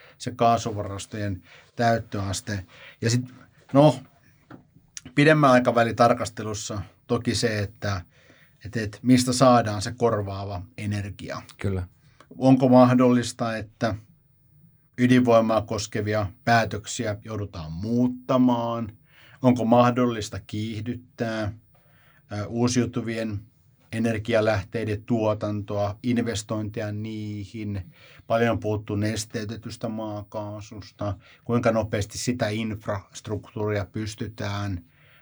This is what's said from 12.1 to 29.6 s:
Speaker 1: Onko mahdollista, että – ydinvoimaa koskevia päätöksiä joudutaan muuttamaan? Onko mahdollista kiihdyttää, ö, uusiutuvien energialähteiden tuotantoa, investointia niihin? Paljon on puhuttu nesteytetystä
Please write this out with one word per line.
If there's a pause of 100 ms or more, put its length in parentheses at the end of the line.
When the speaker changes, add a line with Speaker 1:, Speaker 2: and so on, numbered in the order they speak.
Speaker 1:
Onko
mahdollista,
että – (1040)
ydinvoimaa
koskevia (180)
päätöksiä
joudutaan
muuttamaan? (500)
Onko
mahdollista
kiihdyttää, (800)
ö,
uusiutuvien (520)
energialähteiden
tuotantoa,
investointia
niihin? (340)
Paljon
on
puhuttu
nesteytetystä